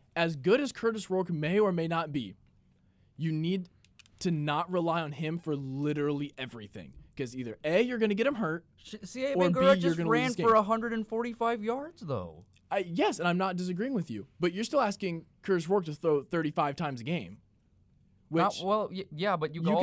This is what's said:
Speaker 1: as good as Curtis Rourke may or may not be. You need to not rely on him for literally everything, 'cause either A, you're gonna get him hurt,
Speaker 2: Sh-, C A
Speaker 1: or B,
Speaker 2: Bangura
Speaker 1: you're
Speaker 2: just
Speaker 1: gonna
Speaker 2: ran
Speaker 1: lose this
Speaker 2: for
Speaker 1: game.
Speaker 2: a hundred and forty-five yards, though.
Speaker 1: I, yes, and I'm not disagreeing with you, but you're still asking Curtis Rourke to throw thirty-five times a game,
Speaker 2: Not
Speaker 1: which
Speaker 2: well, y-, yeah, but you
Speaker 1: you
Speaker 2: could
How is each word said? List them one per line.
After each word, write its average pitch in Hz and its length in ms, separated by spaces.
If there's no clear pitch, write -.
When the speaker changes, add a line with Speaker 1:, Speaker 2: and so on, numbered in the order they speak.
Speaker 1:
as 165 220
good 175 240
as 277 100
Curtis 220 400
Rourke 185 200
may 160 280
or 208 140
may 165 160
not 165 240
be. 113 220
You 160 160
need 175 360
to 185 100
not 151 400
rely 170 300
on 151 120
him 160 260
for 156 180
literally 143 840
everything, 107 540
'cause 123 180
either 120 300
A, 170 180
you're 247 160
gonna 214 160
get 220 140
him 285 80
hurt, 170 280
Speaker 2:
Sh-, - 260
C 240 220
A 277 100
Speaker 1:
or 180 140
B, 175 60
Speaker 2:
Bangura 175 100
Speaker 1:
you're 185 120
Speaker 2:
just 170 200
Speaker 1:
gonna 165 140
Speaker 2:
ran 240 180
Speaker 1:
lose 247 80
this 175 80
Speaker 2:
for 226 80
Speaker 1:
game. 220 60
Speaker 2:
a 214 40
hundred 226 300
and 226 160
forty-five 233 560
yards, 285 380
though. 92 420
Speaker 1:
I, 185 80
yes, 269 300
and 175 100
I'm 175 80
not 180 200
disagreeing 180 360
with 180 180
you, 104 160
but 175 140
you're 202 100
still 285 160
asking 190 460
Curtis 175 260
Rourke 196 180
to 151 80
throw 151 280
thirty-five 151 540
times 143 260
a - 20
game, 113 340
Speaker 2:
Not 170 240
Speaker 1:
which - 80
Speaker 2:
well, 202 280
y-, 185 200
yeah, 180 260
but 156 180
you 165 80
Speaker 1:
you 165 60
Speaker 2:
could 208 140